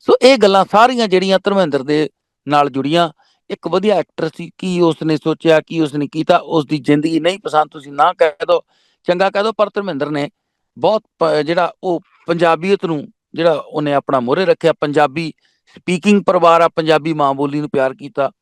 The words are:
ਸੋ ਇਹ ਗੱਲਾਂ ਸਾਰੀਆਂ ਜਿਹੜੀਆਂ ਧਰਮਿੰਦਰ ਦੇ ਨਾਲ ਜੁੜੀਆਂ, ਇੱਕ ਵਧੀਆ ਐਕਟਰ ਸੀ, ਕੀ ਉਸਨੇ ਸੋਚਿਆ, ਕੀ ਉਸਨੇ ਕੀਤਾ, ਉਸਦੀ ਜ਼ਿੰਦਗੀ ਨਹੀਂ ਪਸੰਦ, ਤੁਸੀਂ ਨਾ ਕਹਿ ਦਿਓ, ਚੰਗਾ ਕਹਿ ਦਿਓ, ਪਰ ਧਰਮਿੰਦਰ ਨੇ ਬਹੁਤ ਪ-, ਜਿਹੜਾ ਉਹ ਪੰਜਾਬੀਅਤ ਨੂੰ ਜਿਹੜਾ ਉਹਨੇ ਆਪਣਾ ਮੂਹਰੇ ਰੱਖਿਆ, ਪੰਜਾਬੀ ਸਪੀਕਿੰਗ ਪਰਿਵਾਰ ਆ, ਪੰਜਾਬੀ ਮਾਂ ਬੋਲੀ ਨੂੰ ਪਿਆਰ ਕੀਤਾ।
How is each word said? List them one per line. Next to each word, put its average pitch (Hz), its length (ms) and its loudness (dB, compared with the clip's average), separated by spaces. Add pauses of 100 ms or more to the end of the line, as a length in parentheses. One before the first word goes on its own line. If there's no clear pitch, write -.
ਸੋ - 120 2 (100)
ਇਹ 262 160 6
ਗੱਲਾਂ 196 320 4
ਸਾਰੀਆਂ 233 380 2
ਜਿਹੜੀਆਂ 185 360 2
ਧਰਮਿੰਦਰ 175 380 0
ਦੇ 147 280 -2 (380)
ਨਾਲ 143 220 2
ਜੁੜੀਆਂ, 151 400 -2 (400)
ਇੱਕ 180 180 -10
ਵਧੀਆ 190 260 0
ਐਕਟਰ 160 420 -4
ਸੀ, 170 220 -14
ਕੀ 180 220 -4
ਉਸਨੇ 160 360 0
ਸੋਚਿਆ, 156 440 0
ਕੀ 165 200 -8
ਉਸਨੇ 147 320 -4
ਕੀਤਾ, 160 240 0
ਉਸਦੀ 151 420 -2
ਜ਼ਿੰਦਗੀ 147 420 0
ਨਹੀਂ 180 180 -2
ਪਸੰਦ, 151 320 -2
ਤੁਸੀਂ 143 220 -18
ਨਾ 151 200 2
ਕਹਿ 165 180 0
ਦਿਓ, 160 300 -2 (440)
ਚੰਗਾ 180 260 0
ਕਹਿ 202 120 -2
ਦਿਓ, 214 100 -2
ਪਰ 208 220 -2
ਧਰਮਿੰਦਰ 151 360 -6
ਨੇ 147 200 -6 (480)
ਬਹੁਤ 202 240 0 (160)
ਪ-, 151 280 0
ਜਿਹੜਾ 170 260 -2 (100)
ਉਹ 175 180 -4 (260)
ਪੰਜਾਬੀਅਤ 170 580 0
ਨੂੰ 160 240 -6 (260)
ਜਿਹੜਾ 165 180 0
ਉਹਨੇ 147 420 -4
ਆਪਣਾ 139 260 0
ਮੂਹਰੇ 139 240 -2
ਰੱਖਿਆ, 165 280 0
ਪੰਜਾਬੀ 147 600 -2 (340)
ਸਪੀਕਿੰਗ 190 580 0
ਪਰਿਵਾਰ 170 360 4
ਆ, 165 80 4
ਪੰਜਾਬੀ 160 440 0
ਮਾਂ 143 220 0
ਬੋਲੀ 143 260 -4
ਨੂੰ 147 100 -8
ਪਿਆਰ 131 240 -2
ਕੀਤਾ। 135 360 -6 (120)